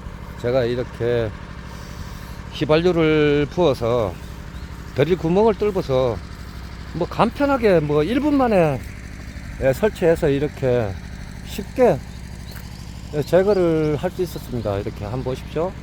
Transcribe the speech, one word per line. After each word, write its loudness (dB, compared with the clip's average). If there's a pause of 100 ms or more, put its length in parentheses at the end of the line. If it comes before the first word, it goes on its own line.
(400)
제가 2
이렇게 -2 (1200)
휘발유를 4
부어서 2 (800)
드릴 2
구멍을 4
뚫어서 0 (800)
뭐 -2
간편하게 2
뭐 2
일 0
분 2
만에, 4 (800)
예, 4
설치해서 2
이렇게 0 (560)
쉽게, 2 (1160)
예, 0
제거를 4
할 -2
수 -4
있었습니다. -4
이렇게 -6
한번 -4
보십시오. -4 (100)